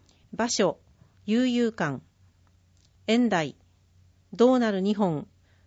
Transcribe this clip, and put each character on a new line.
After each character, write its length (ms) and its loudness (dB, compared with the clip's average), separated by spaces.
場 160 -4
所、 320 -2
悠 220 0
遊 240 0
館。 300 -6
演 220 2
題、 280 -2
ど 220 4
う 60 2
な 120 0
る 80 -2
日 160 0
本、 320 -2